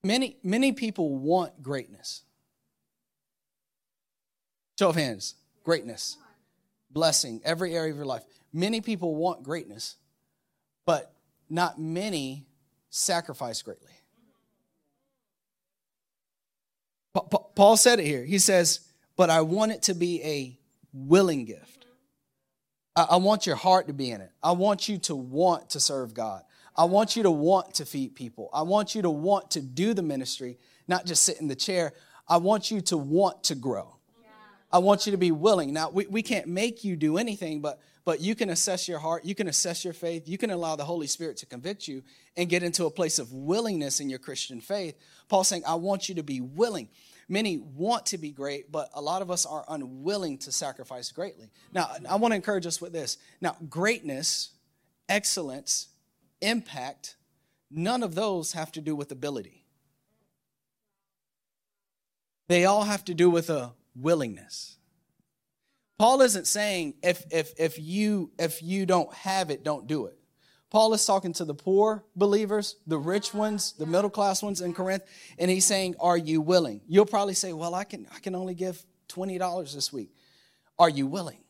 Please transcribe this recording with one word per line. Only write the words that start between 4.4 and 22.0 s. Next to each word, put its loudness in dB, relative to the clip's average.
Show 4
of 2
hands, -4
greatness, -4
blessing, 0
every -2
area -2
of -8
your -10
life. -6
Many -2
people -4
want -2
greatness, -10
but 0
not -2
many -6
sacrifice -4
greatly. -18
Pa-, 4
Pa-, 0
Paul 10
said 8
it 0
here. -2
He 0
says, 4
"But 6
I 6
want 2
it -6
to 2
be -2
a -6
willing 4
gift." -18